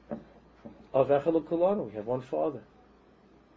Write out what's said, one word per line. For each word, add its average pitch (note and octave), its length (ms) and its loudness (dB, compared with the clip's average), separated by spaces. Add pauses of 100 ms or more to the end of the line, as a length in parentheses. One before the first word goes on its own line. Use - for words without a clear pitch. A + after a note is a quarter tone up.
(920)
Of C3 160 4
Echad C#3+ 240 4
L'Kulanu, E3+ 560 0
we G2+ 60 -12
have G#2 120 -8
one B2+ 140 -2
father. D3+ 400 -4 (960)